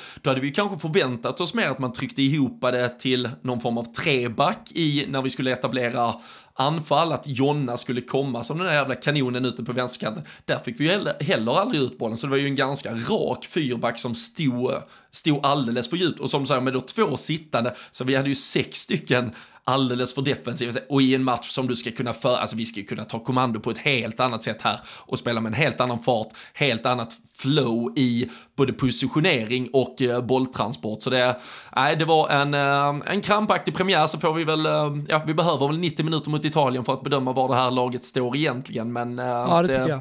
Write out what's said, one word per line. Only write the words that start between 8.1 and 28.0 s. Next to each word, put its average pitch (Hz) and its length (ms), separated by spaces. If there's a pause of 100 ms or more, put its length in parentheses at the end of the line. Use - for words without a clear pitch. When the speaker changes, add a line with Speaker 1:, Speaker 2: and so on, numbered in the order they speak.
Speaker 1:
som 151 140
den 185 80
där 170 80
jävla 131 200
kanonen 127 500
ute 120 200
på 120 80
vänsterkanten. 123 520 (200)
Där 131 140
fick - 220
vi 143 40
ju 160 60
heller, 180 300
heller 143 400
aldrig 196 220
ut 123 160
bollen, 113 180
så 131 100
det 139 40
var 139 60
ju 143 100
en 139 100
ganska 135 380
rak 131 560
fyrback 123 480
som 120 160
stod, 123 580 (380)
stod 143 360
alldeles 123 440
för 170 60
djupt. 170 240
Och 131 100
som 143 160
sagt, 127 160
med 131 100
då 127 80
två 165 360
sittande, 120 580 (160)
så - 140
vi 131 120
hade 135 120
ju 139 60
sex - 460
stycken 123 500 (340)
alldeles 127 500
för 139 80
defensiva. 120 640
Och 139 140
i 131 120
en 131 100
match 123 260
som 131 160
du 123 100
ska 117 140
kunna 117 220
för-, 123 240
alltså 110 200
vi 113 100
ska 107 140
ju 98 60
kunna 107 180
ta 113 200
kommando 127 360
på 120 100
ett 110 80
helt 117 420
annat 123 220
sätt 113 200
här 107 180 (180)
och - 200
spela 120 220
med 113 100
en 107 40
helt 135 260
annan 123 180
fart, 113 300 (260)
helt 123 320
annat 120 300 (200)
flow 120 600
i 123 340 (260)